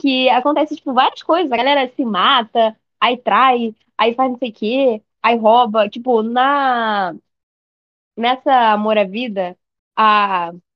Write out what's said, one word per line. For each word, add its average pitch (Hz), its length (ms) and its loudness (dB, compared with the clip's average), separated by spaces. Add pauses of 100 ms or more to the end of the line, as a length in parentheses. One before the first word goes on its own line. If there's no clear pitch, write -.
que 262 280 0
acontece, 285 460 0
tipo, 277 180 -10
várias 262 300 0
coisas. 330 260 0
A 233 80 -2
galera 269 380 0
se 285 80 -4
mata, 226 760 0 (220)
aí 240 160 0
trai, 240 580 0 (240)
aí 233 180 0
faz 262 160 -2
não 247 60 -10
sei 247 120 -6
o 214 40 -16
quê, 233 480 -2 (220)
aí 233 140 2
rouba. 220 500 2
Tipo, 233 360 -2
na... 233 920 -2 (1000)
Nessa 247 560 2
Amor 214 240 0
à 202 80 2
Vida, 196 520 -8 (380)
a... 202 560 0 (240)